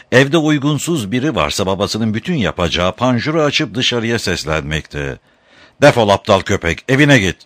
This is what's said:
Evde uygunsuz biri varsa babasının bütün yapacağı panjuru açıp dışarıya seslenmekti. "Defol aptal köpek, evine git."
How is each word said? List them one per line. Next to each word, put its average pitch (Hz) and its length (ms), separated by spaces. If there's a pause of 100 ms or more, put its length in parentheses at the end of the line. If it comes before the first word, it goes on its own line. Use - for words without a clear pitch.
(120)
Evde 139 240
uygunsuz 147 760
biri 127 220
varsa 85 320
babasının 101 480
bütün 135 200
yapacağı 90 600
panjuru 127 460
açıp 139 320
dışarıya 117 440
seslenmekti. 76 1000 (640)
"Defol 120 260
aptal 98 320
köpek, 85 480
evine 139 300
git." 95 280